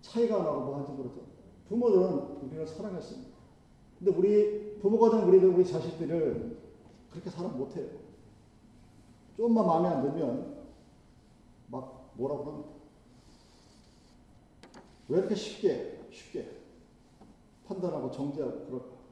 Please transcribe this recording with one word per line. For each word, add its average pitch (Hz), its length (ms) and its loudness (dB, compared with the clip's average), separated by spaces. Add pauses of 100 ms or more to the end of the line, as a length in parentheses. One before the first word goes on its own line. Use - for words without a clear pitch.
차이가 220 380 0
나고 151 220 -2
뭐 139 160 -6
한지 139 140 -8
모르죠. 131 300 -10 (480)
부모들은 196 760 2
우리를 156 240 -10
사랑했습니다. - 720 -12 (640)
근데 185 120 4
우리 208 680 2
부모가 214 320 6
된 202 160 4
우리들, 185 220 10
우리 180 160 6
자식들을 160 920 -2 (540)
그렇게 180 180 -12
사랑 160 280 -8
못해요. 139 300 -8 (1500)
조금만 226 300 4
마음에 170 220 4
안 147 140 0
들면 - 560 -4 (1120)
막 - 480 -16
뭐라고 143 360 -6
합니다. - 180 -14 (2500)
왜 151 120 0
이렇게 202 160 -2
쉽게, - 760 -4
쉽게 - 380 -14 (1160)
판단하고 156 440 -6
정죄하고 139 540 -6
그럴까? - 320 -12 (140)